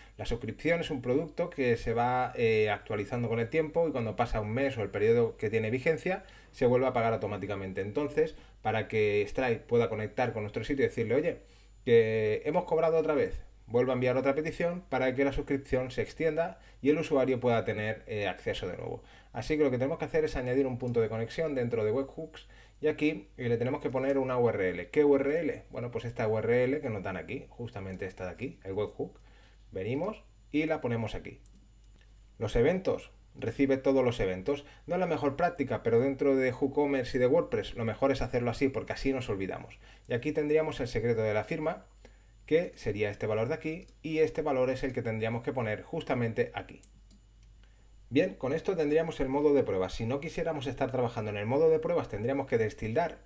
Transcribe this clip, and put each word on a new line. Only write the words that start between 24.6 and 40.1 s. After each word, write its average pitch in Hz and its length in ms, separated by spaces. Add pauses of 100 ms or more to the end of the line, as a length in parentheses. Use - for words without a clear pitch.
L. 87 200
¿Qué 147 140
U 143 100
R 139 260
L? 135 300
Bueno, 120 200
pues 113 140
esta 117 220
U 107 120
R 117 260
L 139 160
que 135 100
nos 101 120
dan 95 140
aquí, 87 340
justamente 95 560
esta 92 180
de 90 60
aquí, - 340
el 98 80
webhook. - 480 (500)
Venimos 131 540 (260)
y 151 140
la 156 160
ponemos 113 340
aquí. - 260 (960)
Los 107 180
eventos, 165 560 (240)
recibe 135 400
todos 135 260
los 120 160
eventos. 95 460 (220)
No 165 80
es 180 60
la 180 60
mejor 147 300
práctica, 147 460
pero 117 180
dentro 139 340
de 131 160
WooCommerce 135 680
y - 20
de 127 60
WordPress 131 480
lo 113 100
mejor 113 280
es 131 100
hacerlo 120 280
así 135 180
porque - 260
así - 180
nos 127 160
olvidamos. 95 500 (300)
Y 127 60